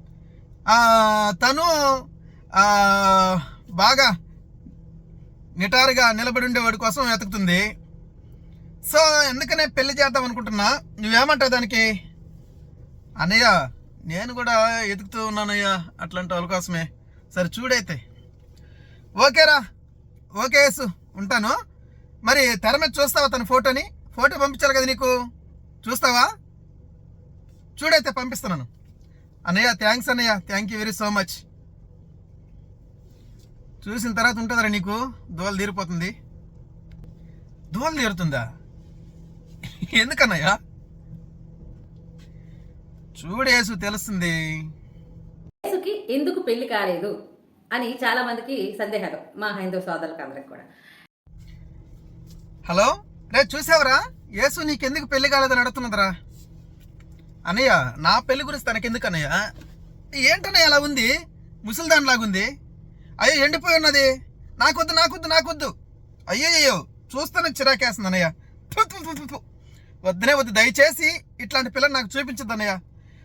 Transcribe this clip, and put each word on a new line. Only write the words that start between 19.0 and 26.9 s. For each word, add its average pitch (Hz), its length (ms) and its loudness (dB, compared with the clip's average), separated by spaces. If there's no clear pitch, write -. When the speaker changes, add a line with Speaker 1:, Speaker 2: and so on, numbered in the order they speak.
Speaker 1:
ఓకేరా, 294 360 6
ఓకే 262 140 0
యేసు, 277 300 4
ఉంటాను. 220 420 -2
మరి 254 320 4
తెర 220 220 0
మీద 311 120 0
చూస్తావా 285 260 2
తన 240 160 -2
ఫోటోని? 262 480 0
ఫోటో 277 220 2
పంపించాలి 277 360 0
కదా 262 120 2
నీకు, 254 400 0
చూస్తావా? 254 420 2